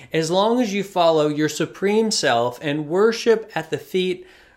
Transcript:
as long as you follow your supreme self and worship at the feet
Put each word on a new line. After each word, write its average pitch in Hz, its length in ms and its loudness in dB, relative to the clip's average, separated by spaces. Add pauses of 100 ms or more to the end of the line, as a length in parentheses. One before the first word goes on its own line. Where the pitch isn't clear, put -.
(140)
as 160 180 0
long 220 300 2
as 202 120 -2
you 202 100 -2
follow 165 440 2
your 151 220 0
supreme 202 600 -2
self 120 520 0
and 151 260 -4
worship 220 640 0
at 160 160 -6
the 147 80 -4
feet 185 480 -4 (320)